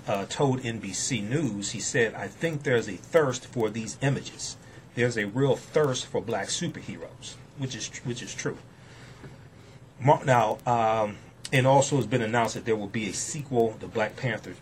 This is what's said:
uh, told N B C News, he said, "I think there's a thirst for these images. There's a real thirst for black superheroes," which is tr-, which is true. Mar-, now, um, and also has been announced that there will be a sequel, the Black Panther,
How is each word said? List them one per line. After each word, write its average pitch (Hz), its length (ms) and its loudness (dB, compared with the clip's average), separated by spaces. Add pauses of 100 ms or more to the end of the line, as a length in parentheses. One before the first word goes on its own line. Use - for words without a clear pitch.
uh, 98 200 0
told 127 380 0
N 113 140 -4
B 98 120 -8
C 107 300 -2
News, 107 500 -2
he 98 80 -6
said, 113 360 2
"I 101 140 -8
think 156 340 -4
there's 117 240 2
a 95 80 -8
thirst 135 500 2
for 110 240 -2
these 110 320 -6
images. - 540 -2 (400)
There's 120 220 4
a 104 80 2
real 127 300 4
thirst - 520 2
for 110 120 -2
black 101 280 -2
superheroes," - 880 -8 (240)
which 127 160 -6
is 104 140 -8
tr-, - 160 -14
which 120 180 -6
is - 100 -10
true. - 240 -6 (1400)
Mar-, 135 260 6
now, 113 400 4
um, 110 520 2 (340)
and 131 160 4
also 139 300 6
has 110 100 0
been 117 160 0
announced 113 320 0
that 110 100 -10
there 113 100 2
will 104 120 -2
be 107 200 -4
a 92 60 -4
sequel, 120 640 -2
the - 60 -12
Black 107 300 -2
Panther, 110 460 -4